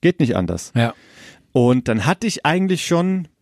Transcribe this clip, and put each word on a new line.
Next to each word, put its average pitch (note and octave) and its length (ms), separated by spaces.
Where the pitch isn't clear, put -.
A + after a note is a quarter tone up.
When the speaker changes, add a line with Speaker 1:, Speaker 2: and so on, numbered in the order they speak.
Speaker 1:
geht F3 180
nicht A#2+ 160
anders.“ F2 380
Speaker 2:
Ja. A#2 180
Speaker 1:
Und B2 360
dann A2 160
hatte F#3 220
ich - 180
eigentlich F3+ 420
schon F3+ 420